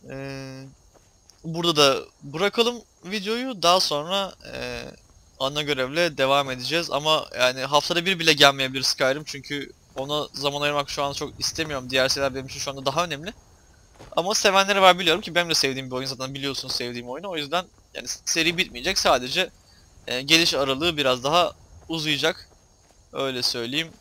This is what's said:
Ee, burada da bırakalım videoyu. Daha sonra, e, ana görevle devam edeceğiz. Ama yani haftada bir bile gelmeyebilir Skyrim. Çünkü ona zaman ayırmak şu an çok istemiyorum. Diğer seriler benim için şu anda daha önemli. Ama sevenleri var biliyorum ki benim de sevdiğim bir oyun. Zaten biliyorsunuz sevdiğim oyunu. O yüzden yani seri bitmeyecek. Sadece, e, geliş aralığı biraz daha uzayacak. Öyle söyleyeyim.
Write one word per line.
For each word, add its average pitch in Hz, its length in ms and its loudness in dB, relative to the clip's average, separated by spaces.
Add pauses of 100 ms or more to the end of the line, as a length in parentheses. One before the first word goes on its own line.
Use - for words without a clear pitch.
(100)
Ee, 135 520 -12 (800)
burada 165 320 0
da 139 280 6 (180)
bırakalım 202 600 0 (220)
videoyu. 214 580 -6
Daha 180 180 6
sonra, 180 540 -2 (200)
e, 123 280 -8 (580)
ana 143 220 -2
görevle 143 560 -2
devam 135 320 4
edeceğiz. 131 400 -4
Ama 151 380 2 (100)
yani 127 220 2
haftada 147 460 0
bir 190 120 0
bile 160 140 4
gelmeyebilir 135 500 6
Skyrim. 139 420 0
Çünkü 143 480 -10 (240)
ona 143 360 -4
zaman 143 280 -2
ayırmak 147 300 0
şu 147 120 -4
an 139 100 -2
çok - 280 -8
istemiyorum. 139 500 -4
Diğer 131 180 4
seriler 139 260 0
benim 135 120 -8
için 135 140 -12
şu 147 100 -6
anda 135 160 -8
daha 147 180 0
önemli. 160 280 -8 (840)
Ama 185 180 0
sevenleri 196 480 4
var 180 160 8
biliyorum 175 240 2
ki 165 120 -10
benim 170 160 0
de 156 40 2
sevdiğim 135 320 -2
bir 127 80 -8
oyun. 131 120 -4
Zaten 131 280 -8
biliyorsunuz 135 400 -6
sevdiğim 120 340 -6
oyunu. 165 220 -8
O 170 60 -6
yüzden 151 280 -4 (300)
yani - 120 -12 (180)
seri 165 340 0
bitmeyecek. 165 400 -2
Sadece, 147 520 0 (560)
e, 123 160 -6
geliş 165 320 4
aralığı 143 420 0
biraz 127 280 0
daha 165 280 2 (360)
uzayacak. 156 600 -2 (640)
Öyle 131 300 -4
söyleyeyim. 127 460 -4 (120)